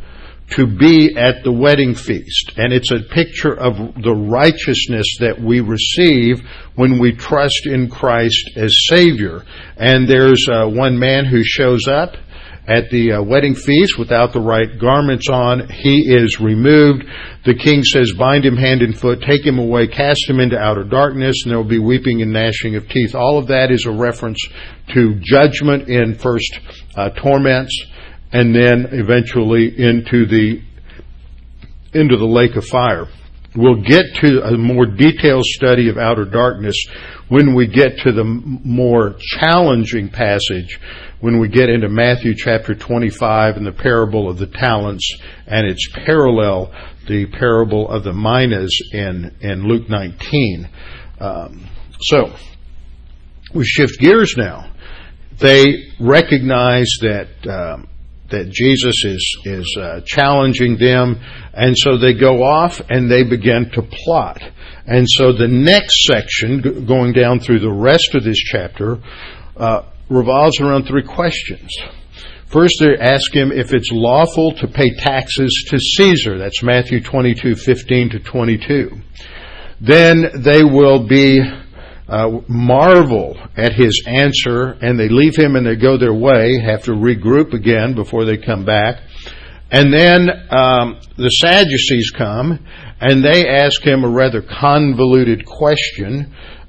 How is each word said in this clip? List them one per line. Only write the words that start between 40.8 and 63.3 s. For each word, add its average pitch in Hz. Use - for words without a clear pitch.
when 117
we 113
get 120
into 113
Matthew 120
chapter 113
twenty-five 110
and 104
the 98
parable 110
of 90
the 95
talents 104
and 110
its 92
parallel, 110
the 101
parable 107
of 107
the 95
minas 107
in, 92
in 98
Luke 113
nineteen. 98
Um, 95
so, 139
we 147
shift 123
gears 196
now. 92
They 135
recognize 123
that, 104
um, 87
that 95
Jesus 123
is, 95
is, 92
uh, 85
challenging 135
them, 123
and 123
so 135
they 123
go 127
off 156
and 123
they 123
begin 117